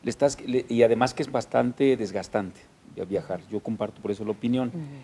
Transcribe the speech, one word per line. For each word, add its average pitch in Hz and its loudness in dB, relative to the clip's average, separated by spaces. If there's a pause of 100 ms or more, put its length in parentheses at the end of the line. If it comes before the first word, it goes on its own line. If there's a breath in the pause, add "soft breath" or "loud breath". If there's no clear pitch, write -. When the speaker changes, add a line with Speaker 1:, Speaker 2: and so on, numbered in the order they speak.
Speaker 1:
Le 120 -2
estás, 139 2
le, 127 0
y 117 6
además 117 4
que - -4
es - -6
bastante 123 2
desgastante 98 -4 (340)
via-, 95 -8
viajar, 92 -4 (100)
yo 104 -4
comparto 107 -6
por 101 -4
eso 101 -6
la 107 -4
opinión. 123 -2
Speaker 2:
Ujú. 143 -8 (260 loud breath)